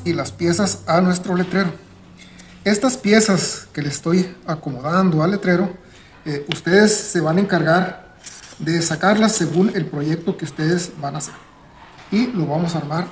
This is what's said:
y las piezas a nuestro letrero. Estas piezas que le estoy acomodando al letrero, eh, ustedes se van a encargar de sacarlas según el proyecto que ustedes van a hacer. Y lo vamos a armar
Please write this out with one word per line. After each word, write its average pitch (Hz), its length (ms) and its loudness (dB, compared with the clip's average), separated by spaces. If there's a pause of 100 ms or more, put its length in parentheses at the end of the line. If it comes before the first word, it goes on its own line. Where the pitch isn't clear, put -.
y 170 80 0
las 147 180 -4
piezas 175 560 0
a 165 140 4
nuestro 180 340 0
letrero. 180 340 0 (960)
Estas 208 320 2
piezas 202 760 2
que 151 80 -6
le 143 80 -4
estoy 180 440 0 (140)
acomodando 156 760 0
al 180 100 2
letrero, 185 380 0 (540)
eh, 143 240 -6
ustedes 196 480 4
se - 240 0
van 160 200 2
a - 20 4
encargar 175 760 0 (420)
de 160 240 -2
sacarlas 208 520 2
según 175 420 2
el 165 100 -2
proyecto 156 520 -4
que 165 80 -10
ustedes 170 560 -2
van 143 140 -8
a - 20 -8
hacer. - 180 -6 (720)
Y 233 180 0
lo 190 180 -2
vamos 170 280 -2
a 160 40 -2
armar 151 340 -6